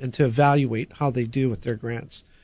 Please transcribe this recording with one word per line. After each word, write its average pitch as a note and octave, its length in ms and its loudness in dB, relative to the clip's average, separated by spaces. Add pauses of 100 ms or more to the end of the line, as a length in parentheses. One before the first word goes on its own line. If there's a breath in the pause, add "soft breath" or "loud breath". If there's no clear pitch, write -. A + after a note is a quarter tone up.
and B2+ 120 -6
to D3 120 4
evaluate C3+ 720 2
how C#3+ 120 0
they A#2+ 160 0
do C3 240 0
with G#2+ 120 -4
their A#2+ 140 -2
grants. A#2 480 -10 (200)